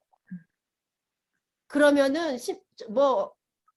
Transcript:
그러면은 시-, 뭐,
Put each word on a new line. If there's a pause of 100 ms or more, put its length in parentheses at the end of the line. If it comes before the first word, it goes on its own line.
(1700)
그러면은
시-, (280)
뭐, (440)